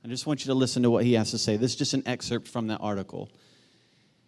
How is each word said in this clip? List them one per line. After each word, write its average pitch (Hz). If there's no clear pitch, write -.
I 117
just 127
want 151
you -
to 131
listen 127
to 120
what 117
he 123
has 110
to 117
say. 107
This 117
is -
just 143
an 135
excerpt 120
from 113
that 110
article. 98